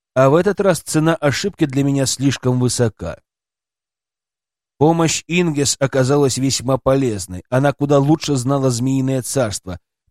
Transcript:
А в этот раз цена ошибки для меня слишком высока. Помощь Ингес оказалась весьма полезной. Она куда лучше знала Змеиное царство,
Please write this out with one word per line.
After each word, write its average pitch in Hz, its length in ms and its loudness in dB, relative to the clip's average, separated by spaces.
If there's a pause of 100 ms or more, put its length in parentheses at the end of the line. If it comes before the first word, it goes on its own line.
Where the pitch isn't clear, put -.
(140)
А 131 140 4
в 143 60 4
этот 185 260 0
раз 190 200 0
цена 160 340 0
ошибки 156 520 -2
для 139 180 -2
меня 139 220 0
слишком 127 540 -2
высока. 117 600 -2 (1600)
Помощь 165 480 2
Ингес 160 520 0
оказалась 135 580 2
весьма 131 400 -2
полезной. 107 720 -2
Она 135 240 0
куда 143 260 2
лучше 143 380 2
знала 135 340 0
Змеиное 131 520 -2
царство, 101 580 -6 (300)